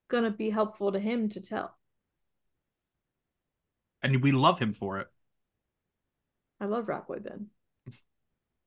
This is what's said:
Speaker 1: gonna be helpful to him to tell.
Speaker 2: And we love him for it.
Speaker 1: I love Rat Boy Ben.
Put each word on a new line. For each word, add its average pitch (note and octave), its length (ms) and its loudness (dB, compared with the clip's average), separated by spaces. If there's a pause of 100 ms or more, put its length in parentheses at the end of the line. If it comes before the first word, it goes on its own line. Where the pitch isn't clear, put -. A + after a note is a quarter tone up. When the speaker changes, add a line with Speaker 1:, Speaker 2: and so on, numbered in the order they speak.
Speaker 1:
gonna A#3 220 2
be A3 200 -2
helpful G#3 400 0
to F#3+ 80 0
him A3 300 0
to G3+ 120 -8
tell. - 380 -8 (2250)
Speaker 2:
And B2+ 200 4
we C#3 100 6
love D3+ 260 6
him A2 140 2
for G2 260 -6
it. F#2+ 100 -8 (1500)
Speaker 1:
I G#3+ 60 -8
love G#3+ 240 -4
Rat - 180 -6
Boy - 140 -8
Ben. G#3 300 -12 (1160)